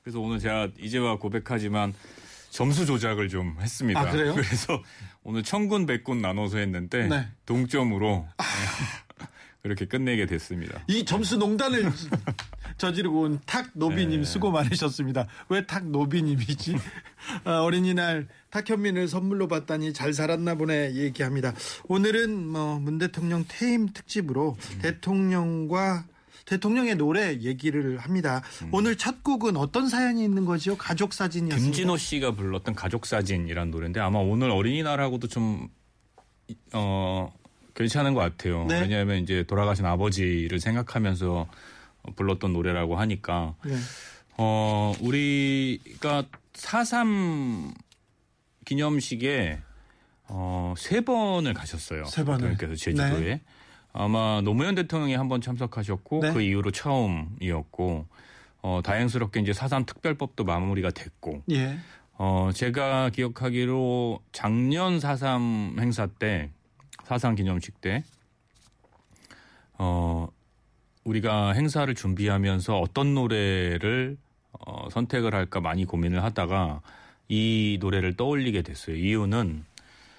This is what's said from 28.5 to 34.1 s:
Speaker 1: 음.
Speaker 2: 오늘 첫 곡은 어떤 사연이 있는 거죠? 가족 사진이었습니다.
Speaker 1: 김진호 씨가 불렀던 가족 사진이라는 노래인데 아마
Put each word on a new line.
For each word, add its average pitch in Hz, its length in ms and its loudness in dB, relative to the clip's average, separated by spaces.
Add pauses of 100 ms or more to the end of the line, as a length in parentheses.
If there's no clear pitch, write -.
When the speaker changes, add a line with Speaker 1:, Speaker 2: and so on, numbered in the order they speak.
Speaker 1:
음. 80 100 -8
Speaker 2:
오늘 214 240 4
첫 - 280 -4
곡은 226 320 2
어떤 185 320 2
사연이 240 340 2
있는 196 220 4
거죠? 170 320 0
가족 196 380 -2
사진이었습니다. 170 500 0
Speaker 1:
김진호 170 320 2
씨가 135 360 0
불렀던 98 440 -2
가족 113 300 -4
사진이라는 87 640 0
노래인데 82 280 -4
아마 101 200 2